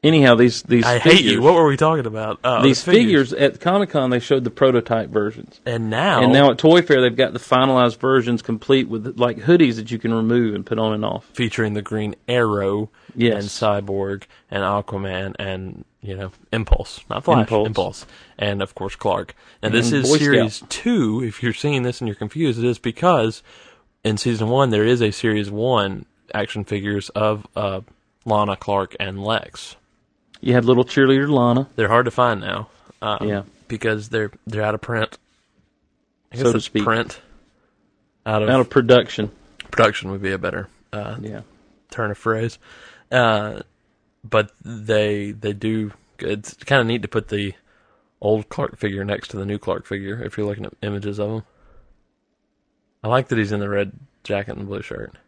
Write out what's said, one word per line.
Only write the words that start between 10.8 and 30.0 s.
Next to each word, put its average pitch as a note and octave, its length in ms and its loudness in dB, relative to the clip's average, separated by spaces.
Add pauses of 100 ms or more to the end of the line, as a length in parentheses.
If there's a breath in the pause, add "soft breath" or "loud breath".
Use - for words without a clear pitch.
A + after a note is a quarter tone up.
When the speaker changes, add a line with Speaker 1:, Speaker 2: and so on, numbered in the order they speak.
Speaker 1:
and G#2+ 100 -6
off. G2+ 300 -6
Speaker 2:
Featuring A2 400 -2
the G#2 80 -4
Green G#2+ 320 -6 (140)
Arrow G#2 640 0 (240 soft breath)
Speaker 1:
Yes. A2+ 260 2
Speaker 2:
and G2+ 80 -8 (380)
Cyborg G2 380 -6 (260 soft breath)
and G2 100 -4
Aquaman G2 800 -4
and, F#2+ 440 -10 (180)
you G2 140 -12
know, F#2+ 160 -10 (200)
Impulse. - 480 -2 (100)
Not - 140 -6
Flash, D3+ 160 4
Speaker 1:
Impulse. G#2+ 260 2
Speaker 2:
Impulse. G2 400 -6 (320 soft breath)
And, G2+ 240 -4
of - 140 -8
course, F#2+ 200 -10
Clark. G2 380 -4 (300 soft breath)
Now, A2 60 -2
this A#2+ 220 2
Speaker 1:
And C#3 120 0
Speaker 2:
is B2+ 40 0
Speaker 1:
Boy D3+ 100 4
Scout. D3 80 2 (100)
Speaker 2:
series A2 340 0
two. C3 540 0
If A2 180 -8
you're A#2 100 0
seeing C#3+ 300 -2
this B2 180 -4
and A#2+ 80 -6
you're G#2 60 -6
confused, A#2 460 -4
it A#2 60 -2
is A#2+ 120 0
because B2 640 0 (640 soft breath)
in G#2+ 140 0
season A2 320 -2
one, B2+ 200 2
there G#2+ 160 2
is A#2+ 160 2
a G#2+ 80 2
series G#2 400 -2
one G2+ 560 -2 (260)
action G#2 320 -6
figures G2+ 460 -6
of, G#2+ 460 -2
uh, G2 260 -4 (420)
Lana, G#2 320 0
Clark, G2 440 -4
and G2 240 -10
Lex. - 540 -8 (640)